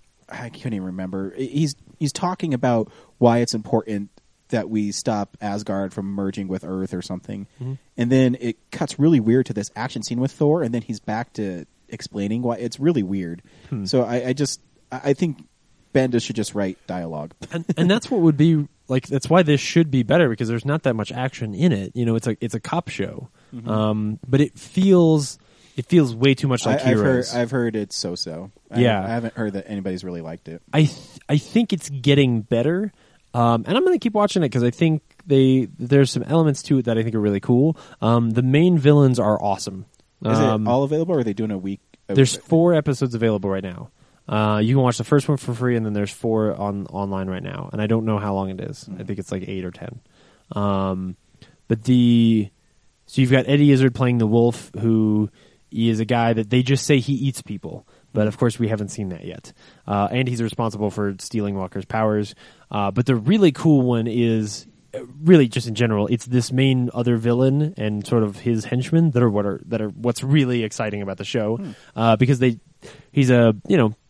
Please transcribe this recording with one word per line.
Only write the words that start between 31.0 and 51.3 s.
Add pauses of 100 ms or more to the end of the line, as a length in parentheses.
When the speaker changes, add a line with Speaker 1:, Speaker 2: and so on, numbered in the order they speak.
Speaker 2:
I
think
it's
getting
better. (440)
Um,
and
I'm
gonna
keep
watching
it
'cause
I
think (240)
they, (120)
there's
some
elements
to
it
that
I
think
are
really
cool. (240)
Um,
the
main
villains
are
awesome. (400)
Speaker 1:
Is
Speaker 2:
Um,
Speaker 1:
it
all
available,
or
are
they
doing
a
week? (280)
Of
Speaker 2:
there's
four
episodes
available
right
now. (380)
Uh,
you
can
watch
the
first
one
for
free,
and
then
there's
four
on,
online
right
now.
And
I
don't
know
how
long
it
is.
Speaker 1:
Mm-hmm.
Speaker 2:
I
think
it's,
like,
eight
or
ten. (540)
Um, (500)